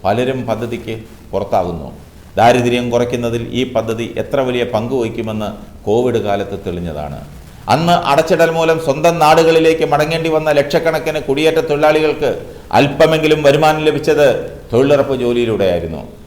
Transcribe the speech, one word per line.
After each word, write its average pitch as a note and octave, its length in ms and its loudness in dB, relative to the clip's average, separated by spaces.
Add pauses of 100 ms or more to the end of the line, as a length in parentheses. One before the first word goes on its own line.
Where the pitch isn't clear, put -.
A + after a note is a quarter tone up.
പലരും B2 340 -2 (100)
പദ്ധതിക്ക് A2+ 460 -6 (360)
പുറത്താകുന്നു. F2+ 580 -4 (500)
ദാരിദ്ര്യം B2 540 2
കുറയ്ക്കുന്നതിൽ A#2+ 500 -2 (160)
ഈ - 20 0 (140)
പദ്ധതി A2+ 300 -2 (180)
എത്ര C#3 240 -4
വലിയ B2 160 -2 (120)
പങ്ക് A#2+ 260 -4
വഹിക്കുമെന്ന് A2 480 -6 (380)
കോവിഡ് A#2 400 0
കാലത്ത് G2+ 380 -4
തെളിഞ്ഞതാണ്. D2+ 540 -8 (560)
അന്ന് E3+ 200 2 (160)
അടച്ചിടൽ E3 460 2
മൂലം E3 200 2 (100)
സ്വന്തം D#3 280 2 (100)
നാടുകളിലേക്ക് D#3+ 680 4
മടങ്ങേണ്ടി D#3+ 460 0
വന്ന D#3 120 0 (100)
ലക്ഷക്കണക്കിന് D#3 680 -2
കുടിയേറ്റ D#3 320 2 (100)
തൊഴിലാളികൾക്ക് D3+ 640 2 (480)
അല്പമെങ്കിലും D#3 680 2
വരുമാനം D#3 420 4
ലഭിച്ചത് C#3+ 380 2 (440)
തൊഴിലുറപ്പ് C3+ 500 2
ജോലിയിലൂടെയായിരുന്നു. G2 800 0 (260)